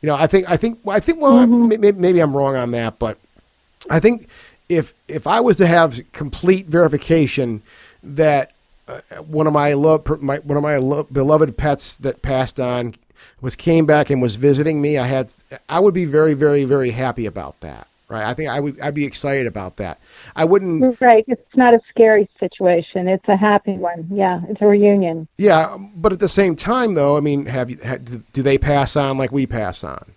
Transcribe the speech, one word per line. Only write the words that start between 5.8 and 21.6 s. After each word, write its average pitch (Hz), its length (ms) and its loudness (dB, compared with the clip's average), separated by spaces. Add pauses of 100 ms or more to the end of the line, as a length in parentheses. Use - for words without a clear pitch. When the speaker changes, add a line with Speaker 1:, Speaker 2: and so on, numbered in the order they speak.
Speaker 1:
complete 185 540 -2
verification 147 960 0 (400)
that, 143 500 -2 (360)
uh, 123 120 -16 (280)
one 156 180 -2
of 151 60 -2
my 147 220 0
lo-, 151 240 2
per-, 156 180 -4
my, 139 220 -6
one 143 180 -6
of 143 60 -2
my 147 160 -2
lo-, 143 340 -2
beloved 143 460 2
pets - 400 -4
that 135 240 -8
passed 131 360 -4
on 123 360 -6 (480)
was, 127 140 -8
came 165 280 2
back 147 240 2
and 131 140 0
was 113 140 -2
visiting 147 440 0
me, 147 160 -2
I 123 100 -2
had, 131 240 -4 (380)
I 165 120 -2
would 196 140 4
be 180 120 -2
very, 151 260 2
very, 143 320 2
very 131 280 0
happy 120 340 -6
about 82 340 -12
that, 67 260 -18 (240)
right? 110 160 -8
I 120 80 -4
think 151 160 -8
I 139 100 -4
would, 143 200 -6
I'd 143 120 -6
be 147 140 -4
excited 139 400 -4
about 95 300 -10
that. 90 220 -10 (380)
I 160 80 0
wouldn't 190 560 0
Speaker 2:
Right. 233 280 6
It's - 280 -4
not 247 160 6